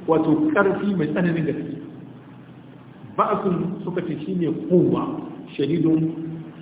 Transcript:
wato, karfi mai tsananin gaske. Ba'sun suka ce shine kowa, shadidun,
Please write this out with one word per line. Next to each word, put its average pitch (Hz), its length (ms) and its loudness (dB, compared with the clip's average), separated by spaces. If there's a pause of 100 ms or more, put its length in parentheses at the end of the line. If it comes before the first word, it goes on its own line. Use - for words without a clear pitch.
wato, 156 460 4
karfi 202 420 4
mai 160 140 0
tsananin 165 380 0
gaske. - 300 -4 (1400)
Ba'sun 190 680 0
suka 175 180 -4
ce 160 220 -4
shine 175 260 0 (180)
kowa, - 520 4 (360)
shadidun, 160 540 2 (520)